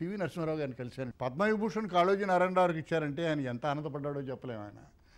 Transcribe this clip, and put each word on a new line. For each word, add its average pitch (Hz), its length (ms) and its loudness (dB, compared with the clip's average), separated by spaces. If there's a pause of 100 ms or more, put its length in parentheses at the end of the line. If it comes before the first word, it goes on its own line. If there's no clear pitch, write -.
పివి 185 180 -4
నరసింహారావు 156 400 -4
గారిని 135 180 -4
కలిశాను. 123 440 -8
పద్మవిభూషణ్ 214 680 0
కాళోజీ 190 360 4
నారాయణరావుకి 180 540 4
ఇచ్చారంటే 160 500 -2
ఆయన 151 120 0
ఎంత 123 260 -4
ఆనందపడ్డాడో 143 540 -4
చెప్పలేము. 127 420 -8
ఆయన 104 220 -16 (340)